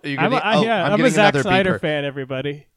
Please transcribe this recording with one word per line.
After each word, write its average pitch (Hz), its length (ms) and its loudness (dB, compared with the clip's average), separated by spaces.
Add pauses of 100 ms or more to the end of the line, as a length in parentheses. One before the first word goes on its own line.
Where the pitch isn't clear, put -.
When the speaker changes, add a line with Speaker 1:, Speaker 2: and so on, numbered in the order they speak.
Speaker 1:
you're 143 160 -4
Speaker 2:
I'm 196 100 0
Speaker 1:
gonna, 262 100 0
Speaker 2:
a, 185 40 -8
I, 214 100 0
Speaker 1:
oh, - 80 2
Speaker 2:
yeah, 208 220 0
Speaker 1:
I'm - 0 -
Speaker 2:
I'm - 80 0
a 208 60 2
Speaker 1:
getting 247 120 4
Speaker 2:
Zack 202 220 4
Speaker 1:
another 139 100 0
Speaker 2:
Snyder 185 340 2
Speaker 1:
beeper. - 40 -8
Speaker 2:
fan, 151 240 -2
everybody. 139 600 -8 (120)